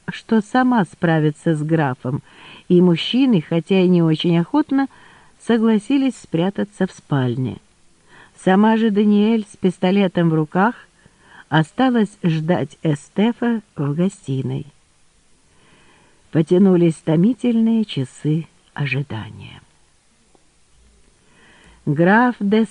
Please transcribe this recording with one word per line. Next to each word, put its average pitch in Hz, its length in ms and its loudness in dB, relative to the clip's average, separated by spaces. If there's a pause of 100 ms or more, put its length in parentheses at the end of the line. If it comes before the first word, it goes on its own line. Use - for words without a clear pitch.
что - 320 -2
сама 247 440 0
справится 160 680 -2
с 151 80 -6
графом, 143 580 -4 (460)
и 175 140 4
мужчины, 190 600 2
хотя 170 400 -2
и 175 60 2
не 175 160 2
очень 165 340 0
охотно, 269 500 -2 (540)
согласились 226 720 0
спрятаться 185 720 -4
в - 40 -10
спальне. 127 640 -4 (840)
Сама 208 340 4
же 220 140 0
Даниэль 208 600 2
с - 40 -20
пистолетом 185 760 0
в 160 40 -2
руках 180 420 -2 (720)
осталась 226 640 0 (100)
ждать 160 640 -2
Эстефа 220 800 -4 (140)
в 143 200 -4
гостиной. 139 720 -6 (1600)
Потянулись 175 640 2
томительные 226 920 0
часы 151 640 -6 (260)
ожидания. 110 880 -10 (2250)
Граф 190 560 2
де 214 300 0